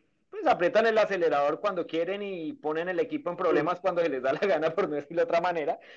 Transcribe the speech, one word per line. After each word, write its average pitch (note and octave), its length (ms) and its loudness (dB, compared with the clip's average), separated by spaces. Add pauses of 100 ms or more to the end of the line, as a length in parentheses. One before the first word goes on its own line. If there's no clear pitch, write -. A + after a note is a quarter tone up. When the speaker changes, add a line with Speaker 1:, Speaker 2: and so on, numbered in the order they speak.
(280)
Speaker 1:
pues, G4 180 -4
aprietan F#3 400 4
el A3 120 2
acelerador D#3+ 640 2
cuando F#3 260 -2
quieren F3 360 -4
y E3+ 300 -8
ponen D3+ 380 -4
el F3 100 -2
equipo D#3 300 -4
en F3 60 -6
problemas F3 420 2
Speaker 2:
Mm. - 40 -20
Speaker 1:
cuando F3 200 0
se E3 80 2
les C3 120 -4
da C3+ 120 0
la D3+ 60 -4
gana, E3 340 2
por F#3+ 160 0
no D3 60 -4
decirlo E3+ 260 -2
de - 20 2
otra E3+ 160 0
manera. E3+ 380 -2 (180)